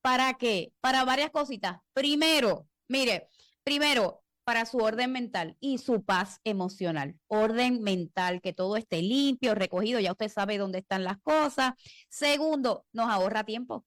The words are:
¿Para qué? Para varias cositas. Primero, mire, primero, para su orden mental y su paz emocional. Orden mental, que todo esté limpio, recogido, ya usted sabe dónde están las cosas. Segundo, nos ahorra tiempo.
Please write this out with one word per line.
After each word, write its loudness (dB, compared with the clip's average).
¿Para 2
qué? -2
Para 2
varias 0
cositas. -4
Primero, 2
mire, 0
primero, 0
para 0
su -4
orden 0
mental -6
y -2
su 0
paz -2
emocional. -2
Orden 2
mental, -2
que -6
todo -2
esté -4
limpio, 2
recogido, -2
ya 0
usted -4
sabe -2
dónde -4
están -4
las -4
cosas. 2
Segundo, 0
nos 0
ahorra 0
tiempo. -8